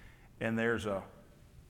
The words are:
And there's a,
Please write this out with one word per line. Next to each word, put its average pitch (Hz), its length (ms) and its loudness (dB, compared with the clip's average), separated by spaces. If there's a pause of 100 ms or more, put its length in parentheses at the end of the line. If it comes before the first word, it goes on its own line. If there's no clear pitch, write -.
(400)
And 113 180 0
there's 113 280 4
a, 98 180 0 (680)